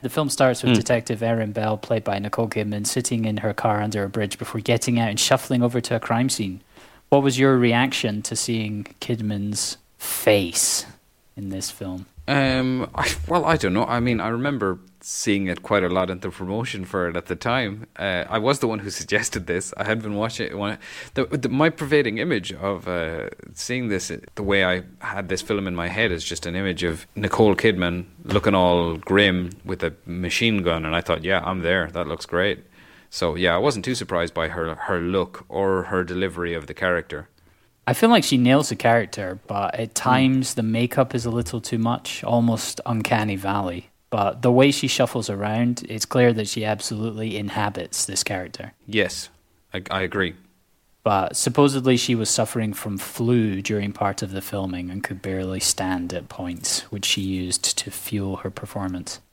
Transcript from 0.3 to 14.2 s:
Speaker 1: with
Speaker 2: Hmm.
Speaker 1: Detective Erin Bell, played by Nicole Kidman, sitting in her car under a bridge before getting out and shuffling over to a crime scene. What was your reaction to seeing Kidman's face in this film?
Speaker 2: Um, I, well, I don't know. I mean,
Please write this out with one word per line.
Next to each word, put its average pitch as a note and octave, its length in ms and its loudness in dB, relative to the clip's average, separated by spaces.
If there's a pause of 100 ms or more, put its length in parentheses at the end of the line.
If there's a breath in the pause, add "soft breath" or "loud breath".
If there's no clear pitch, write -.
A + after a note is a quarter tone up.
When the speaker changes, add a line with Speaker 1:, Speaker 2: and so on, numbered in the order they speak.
Speaker 1:
with B2 100 4
Speaker 2:
Hmm. A2+ 40 8
Speaker 1:
Detective A#2 460 0
Erin A2+ 300 0
Bell, G#2+ 240 0
played A2+ 280 -2
by G2 140 -2
Nicole G#2 300 -2
Kidman, G#2 380 -2
sitting A#2+ 400 0
in G#2+ 120 0
her G#2 160 -2
car G#2+ 260 2
under G#2 220 -2
a G2 60 -2
bridge G2+ 300 -4
before A#2 220 -6
getting A#2 380 2
out A#2 120 2
and A2 100 -2
shuffling B2+ 420 2
over A#2+ 180 2
to - 160 -2
a A2 40 -2
crime A#2+ 280 0
scene. G2 340 -4 (460 loud breath)
What C#3 160 8
was C3 160 4
your C3+ 180 8
reaction A#2+ 640 4
to A2 140 -4
seeing G#2+ 480 -2 (160)
Kidman's G#2 800 -2 (200)
face - 880 2 (500)
in G2+ 120 -8
this F#2+ 240 -6
film? F#2 340 -10 (220)
Speaker 2:
Um, C3 640 0
I, - 180 0 (140)
well, E3+ 180 2
I E3 120 4
don't G2 180 2
know. A2+ 100 4
I A#2+ 140 0
mean, A#2+ 220 2